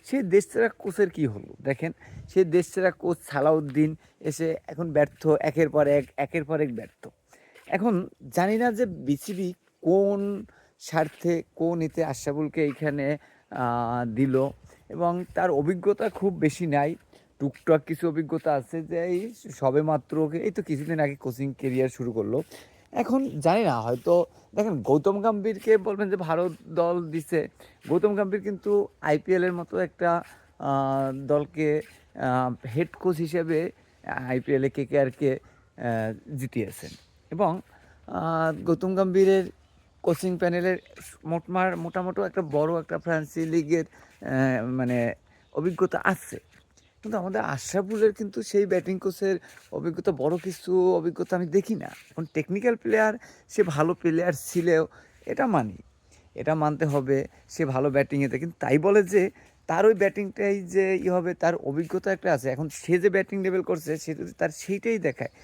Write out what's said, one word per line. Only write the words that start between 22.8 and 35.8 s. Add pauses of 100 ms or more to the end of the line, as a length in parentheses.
এখন
জানি
না,
হয়তো (280)
দেখেন,
গৌতম
গম্ভীরকে
বলবেন
যে
ভালো (140)
দল
দিছে, (400)
গৌতম
গম্ভীর
কিন্তু (120)
আইপিএলের
মতো
একটা, (360)
আহ,
দলকে, (320)
আহ,
হেড
কোচ
হিসেবে (320)
আইপিএলে
কেকেআরকে, (380)
আহ,